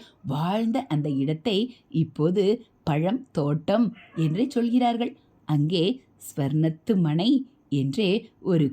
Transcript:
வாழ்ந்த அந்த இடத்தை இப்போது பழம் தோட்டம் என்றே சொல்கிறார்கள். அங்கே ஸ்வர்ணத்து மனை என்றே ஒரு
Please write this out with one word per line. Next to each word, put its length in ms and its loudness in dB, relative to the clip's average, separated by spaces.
வாழ்ந்த 520 -2
அந்த 220 -2
இடத்தை 460 -2
இப்போது 540 0
பழம் 460 0
தோட்டம் 560 0
என்றே 320 0
சொல்கிறார்கள். 640 0
அங்கே 360 2
ஸ்வர்ணத்து 800 -2
மனை 340 2
என்றே 420 0
ஒரு 320 2